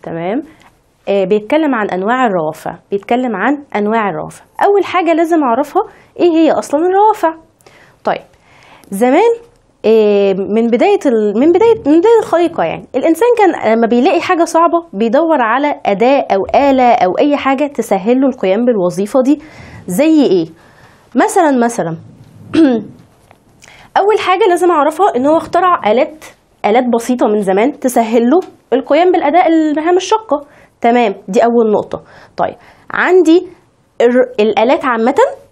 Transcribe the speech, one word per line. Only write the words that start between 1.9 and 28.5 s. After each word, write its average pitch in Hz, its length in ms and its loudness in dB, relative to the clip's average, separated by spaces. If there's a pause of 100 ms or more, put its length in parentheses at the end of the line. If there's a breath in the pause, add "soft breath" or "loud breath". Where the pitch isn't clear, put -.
الروافع، 170 500 -4 (160)
بيتكلم 233 440 -4
عن 269 280 -4 (120)
أنواع 208 340 -2
الروافع. 160 340 -10 (220)
أول 403 200 2
حاجة 339 280 -2
لازم 320 300 0
أعرفها 285 400 -2 (360 loud breath)
إيه 349 120 4
هي 320 200 2
أصلا 285 280 -2
الروافع. 381 540 0 (680 soft breath)
طيب، 190 180 -4 (720 soft breath)
زمان، 254 380 2 (560)
آه، 208 480 2
من 202 340 -2
بداية 320 380 2
ال-، 214 340 0
من 302 120 4
بداية، 440 240 4
من 320 240 2
بداية 440 200 4
الخليقة 339 440 -2
يعني، 165 320 -6
الإنسان 320 320 0 (100)
كان 330 360 0
لما 233 140 0
بيلاقي 262 340 2
حاجة 339 220 0
صعبة 339 500 0
بيدور 254 480 0
على 262 440 -2
أداة 233 460 0
أو 196 140 -2 (240)
آلة 254 240 2
أو - 260 0
أي 285 180 2
حاجة 269 300 -2
تسهل 226 540 -2
له 277 60 2
القيام 220 380 -2
بالوظيفة 196 560 -2
دي. 285 200 0 (460 loud breath)
زي 294 360 2
إيه؟ 180 220 2 (680 soft breath)
مثلا، 349 360 2 (140)
مثلا، 165 320 -6 (580)
<clears throat> - 1400 -4
أول 403 220 2
حاجة 381 300 0
لازم 349 220 2
أعرفها 311 440 0
إن 247 100 -2
هو 311 120 2
اخترع 339 540 0
آلات، 277 340 -2 (400)
آلات 220 180 2 (120)
بسيطة 247 320 -2
من 214 140 0
زمان 202 380 -2
تسهل 233 500 0
له 320 100 4 (340)